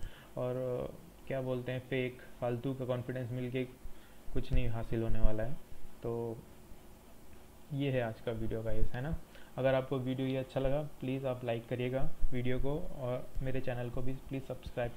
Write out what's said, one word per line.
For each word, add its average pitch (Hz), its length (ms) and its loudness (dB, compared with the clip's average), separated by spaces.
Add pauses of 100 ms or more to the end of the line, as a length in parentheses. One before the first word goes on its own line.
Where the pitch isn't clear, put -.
(360)
और, 127 200 -4
अ, - 720 -8
क्या 135 120 -4
बोलते 127 320 -6
हैं, 127 80 -6
फेक 127 420 -4 (180)
फालतू 123 340 -4
का 127 100 -8
कॉन्फिडेंस 123 460 -6
मिलके 127 340 -4 (680)
कुछ - 200 2
नहीं 117 160 6
हासिल 113 340 0
होने 113 180 6
वाला 110 220 8
है। 113 100 0 (500)
तो 117 360 -4 (1300)
ये 139 180 -2
है 127 100 0
आज 113 200 -4
का 120 120 -6
वीडियो 113 300 -2
guys, 110 240 8
है 123 160 4
ना। 160 160 -4 (380)
अगर 131 180 2
आपको 131 240 0
वीडियो 131 300 -2
ये 131 80 -2
अच्छा 131 240 -4
लगा, 139 220 0
please 135 440 -6
आप 123 180 -4
like 117 240 -4
करिएगा 127 440 2 (200)
वीडियो 127 260 4
को, 139 200 2
और 127 500 -4 (140)
मेरे 131 180 0
channel 123 300 -2
को 127 120 -2
भी 131 100 4
प्लीज़ 135 320 -6
subscribe - 520 -6